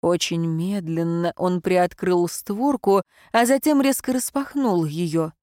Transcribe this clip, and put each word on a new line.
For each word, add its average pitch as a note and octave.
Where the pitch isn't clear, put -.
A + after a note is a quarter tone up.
Очень E3+
медленно E3+
он F3+
приоткрыл F3+
створку, G3+
а A#3
затем C#4
резко C4+
распахнул B3+
ее. D#3+